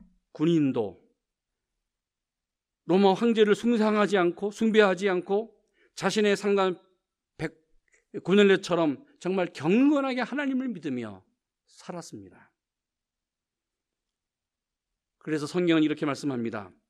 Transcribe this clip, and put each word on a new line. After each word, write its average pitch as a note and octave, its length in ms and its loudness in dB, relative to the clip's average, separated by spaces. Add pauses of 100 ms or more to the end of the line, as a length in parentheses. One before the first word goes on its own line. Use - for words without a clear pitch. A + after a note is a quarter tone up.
(320)
군인도 C3+ 680 0 (1900)
로마 F#3+ 280 4
황제를 G#3+ 400 2
숭상하지 G#3 640 2
않고 F3 320 -2
숭배하지 G#3 580 2
않고 G3 480 -4 (380)
자신의 G3+ 420 0
상관 G3 440 0 (580)
백-, D#3+ 180 -10 (680)
고넬료처럼 F3+ 800 2 (140)
정말 F3+ 320 -4
경건하게 B3+ 680 0
하나님을 C4 460 -6
믿으며 B2 560 -10 (420)
살았습니다. B2+ 840 -18 (2750)
그래서 D3+ 280 -6
성경은 E3 380 0
이렇게 D3 200 -4
말씀합니다. A#2 680 -6 (180)